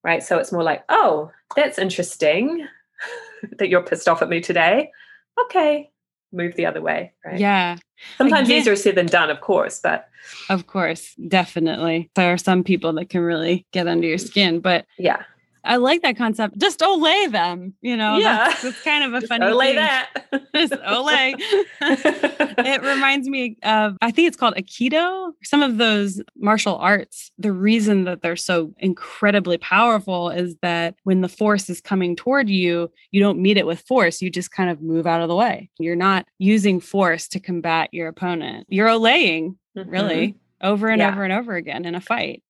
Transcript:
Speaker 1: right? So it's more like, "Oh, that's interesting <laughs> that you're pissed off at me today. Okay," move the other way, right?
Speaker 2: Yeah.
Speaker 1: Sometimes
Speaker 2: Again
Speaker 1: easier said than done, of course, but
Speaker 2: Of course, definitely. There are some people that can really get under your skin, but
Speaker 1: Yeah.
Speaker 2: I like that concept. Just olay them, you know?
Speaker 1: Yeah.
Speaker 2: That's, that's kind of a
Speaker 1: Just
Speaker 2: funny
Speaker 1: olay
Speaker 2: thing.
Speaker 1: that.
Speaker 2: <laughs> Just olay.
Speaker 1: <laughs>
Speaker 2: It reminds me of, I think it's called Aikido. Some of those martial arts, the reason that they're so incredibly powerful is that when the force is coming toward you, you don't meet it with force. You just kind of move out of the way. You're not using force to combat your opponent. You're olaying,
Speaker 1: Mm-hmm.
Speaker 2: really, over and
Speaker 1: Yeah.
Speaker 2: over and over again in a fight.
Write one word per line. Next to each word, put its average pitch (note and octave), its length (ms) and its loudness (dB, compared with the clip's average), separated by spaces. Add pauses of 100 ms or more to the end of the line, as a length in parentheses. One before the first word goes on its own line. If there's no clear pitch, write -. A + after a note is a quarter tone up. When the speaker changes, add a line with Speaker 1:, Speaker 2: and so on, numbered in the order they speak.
Speaker 1:
right? E3 200 0
So F3 160 0
it's C3+ 140 -4
more E3+ 100 -2
like, D#3+ 260 -2
"Oh, D#3+ 420 2 (240)
that's C#4+ 220 0
interesting F#3+ 880 -2 (460)
<laughs> - 480 -18
that F#3+ 100 0
you're F3+ 140 4
pissed E3 240 -2
off E3 140 2
at D#3+ 80 0
me E3+ 100 0
today. F3 520 2 (500)
Okay," D4+ 500 0 (400)
move F3 240 -6
the E3+ 120 -2
other D#3+ 140 -4
way, D#3+ 320 -4 (120)
right? F3+ 140 -8
Speaker 2:
Yeah. F#3 380 2 (400)
Speaker 1:
Sometimes C4+ 300 4
Speaker 2:
Again D4 140 4
Speaker 1:
easier A3 140 4
said G3 200 2
than F3 120 2
done, E3 220 2
of D3 120 -4
course, E3 380 0
but - 280 -2 (420)
Speaker 2:
Of F#3+ 180 -2
course, E3 480 -4 (120)
definitely. E3 880 0
There F3+ 180 4
are F3+ 40 0
some F#3 260 2
people E3+ 300 0
that D#3 160 -6
can F3+ 120 -2
really E3+ 520 -2
get F3 140 -2
under E3+ 200 0
your D#3+ 100 -2
skin, F3+ 420 2
but F3+ 260 0 (120)
Speaker 1:
Yeah. - 260 -2 (400)
Speaker 2:
I A#3+ 140 2
like C#4+ 260 2
that B3+ 120 0
concept. A3 440 -2
Just F4 200 0
olay F4 500 2
them, F3+ 520 -4
you A#3+ 160 -4
know? G#3+ 200 0
Speaker 1:
Yeah. B3 200 2 (100)
Speaker 2:
That's, - 140 -2
that's B3+ 220 -10
kind D4 200 0
of A#3+ 120 -4
a B3+ 40 -2
Speaker 1:
Just A3+ 100 -8
Speaker 2:
funny A#3 180 0
Speaker 1:
olay B3 200 2
Speaker 2:
thing. C4+ 80 2
Speaker 1:
that. C#4+ 320 0 (420)
Speaker 2:
<laughs> - 60 -12
Just D4+ 180 0
olay. C4 600 0 (480)
Speaker 1:
<laughs> C#4+ 680 0 (120)
Speaker 2:
It C4 220 0
reminds C4+ 480 0
me B3 340 -6
of, G#3+ 380 2
I A#3 100 0
think E4 160 4
it's - 100 -2
called A#3 180 0
Aikido. E4 760 -2 (120)
Some D4 180 0
of B3 160 0
those G#3 440 0 (160)
martial G#3 400 0
arts, - 600 -2
the G3+ 140 -2
reason G3+ 540 2
that F3+ 160 -6
they're E3+ 140 -4
so E3+ 420 -2
incredibly F#3 800 0
powerful F#3+ 720 0
is F3 320 -4
that E3+ 420 -2
when F#3 180 2
the F3+ 80 -2
force G#3 400 0
is F3 120 -8
coming F3+ 340 -2
toward B3+ 340 0
you, F3 400 0 (220)
you G3 100 4
don't G3+ 180 2
meet G3 180 4
it E3+ 100 4
with E3+ 140 -4
force. A3+ 400 2
You F#3 80 -6
just - 220 -8
kind F#3 180 -2
of D3+ 120 -4
move D#3+ 240 -2
out E3+ 160 2
of E3 60 -2
the E3+ 80 -2
way. G#3+ 340 0 (100)
You're E3+ 160 -4
not F#3 320 2 (120)
using G3 400 4
force F3 500 -2
to - 100 -8
combat E3 520 -2
your E3 160 -8
opponent. D#3+ 640 -6
You're G3+ 200 2
olaying, A3+ 680 2 (220)
Speaker 1:
Mm-hmm. F#3+ 140 -12
Speaker 2:
really, F#3 440 -2 (260)
over G#3 260 0
and A3 120 2
Speaker 1:
Yeah. G3+ 120 2
Speaker 2:
over G3 120 -4
and F#3 100 -2
over A#3 220 -4
again E3+ 300 -8
in E3+ 80 -6
a F#3 80 -8
fight. F#3+ 480 -4